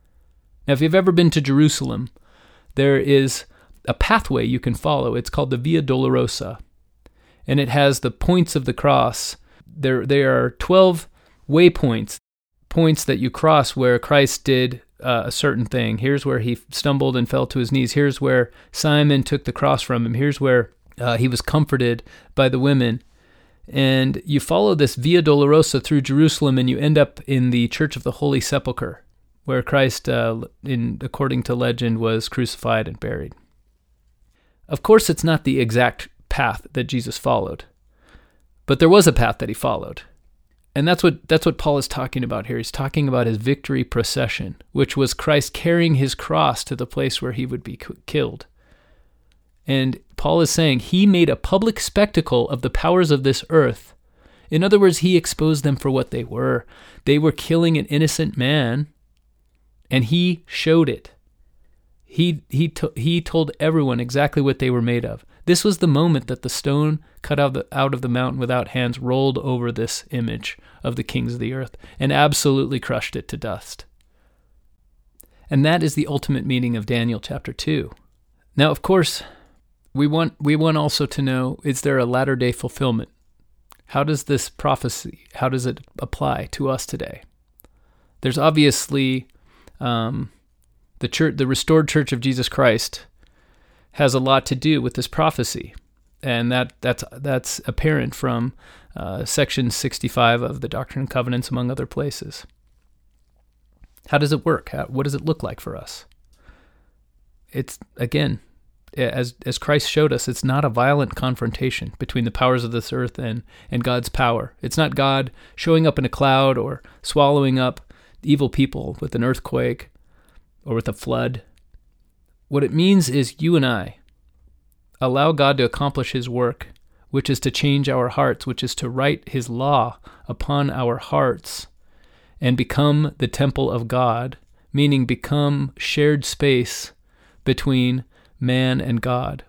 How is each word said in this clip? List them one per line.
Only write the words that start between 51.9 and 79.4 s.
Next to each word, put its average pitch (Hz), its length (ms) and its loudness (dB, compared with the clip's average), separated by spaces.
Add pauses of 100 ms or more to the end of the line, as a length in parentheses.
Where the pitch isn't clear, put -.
of 127 140 -6
the - 80 -2
powers 175 400 2
of 139 140 4
this 135 260 0
earth. 151 440 2 (540)
In 156 140 2
other 202 160 6
words, 190 200 6
he 180 180 4
exposed 156 480 0
them 143 100 2
for 135 160 -2
what 131 220 -2
they 123 100 -4
were. 120 420 -2 (400)
They 143 140 4
were 151 140 4
killing 165 440 2
an 143 100 -2
innocent 151 500 0
man, 135 500 0 (1040)
and 127 140 2
he 170 420 0
showed 160 420 2
it. - 220 -8 (920)
He, 170 440 -2
he 156 200 0
to-, - 260 -6
he 170 260 0
told 160 380 -2
everyone 147 400 0
exactly 139 440 0
what 135 180 0
they 127 100 0
were 123 120 0
made 120 220 0
of. 107 200 -10 (220)
This 175 180 4
was 202 140 2
the 180 100 2
moment 147 380 2
that 131 160 -8
the 127 60 -6
stone 151 520 -2 (220)
cut 143 180 -2
out 143 60 2
of 135 80 -2
the, 139 180 -6
out 135 220 -2
of 123 80 -6
the 131 60 -4
mountain 127 300 -2
without 123 300 -2
hands 123 300 -4
rolled 131 400 0
over 123 340 -2
this 117 380 -6
image 113 480 -6 (240)
of 123 140 -6
the 127 60 -4
kings 120 320 -4
of 123 60 -8
the 117 120 -6
earth 131 240 -10 (220)
and 135 140 0
absolutely 139 640 2
crushed - 380 -6
it 123 120 -10
to 117 80 -10
dust. - 480 -10 (1600)
And 139 160 2
that 165 180 2
is 156 120 -2
the 147 120 -2
ultimate 143 400 -4
meaning 123 300 -2
of 104 100 -6
Daniel 117 340 -2
chapter 131 320 -10
two. - 380 -4 (640)
Now, 147 140 4
of 143 120 -4
course, 185 400 2 (720)